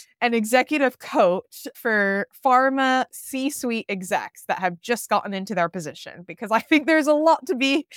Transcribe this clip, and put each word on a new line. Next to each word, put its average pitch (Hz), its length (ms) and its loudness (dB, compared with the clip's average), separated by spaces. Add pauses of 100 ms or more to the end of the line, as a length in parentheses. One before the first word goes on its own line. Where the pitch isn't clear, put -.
(200)
an 233 140 0
executive 254 640 0
coach - 760 0
for 202 520 0 (180)
pharma 262 680 2
C-suite 262 760 -6
execs 180 580 -6
that - 140 -4
have 180 200 -4
just - 300 -6
gotten 202 240 -2
into 190 200 -8
their 170 140 0
position, 170 580 -12
because 196 240 -10
I 220 100 2
think 294 260 2
there's 320 200 4
a 302 80 6
lot 311 320 2
to 370 80 -2
be, 269 320 0 (100)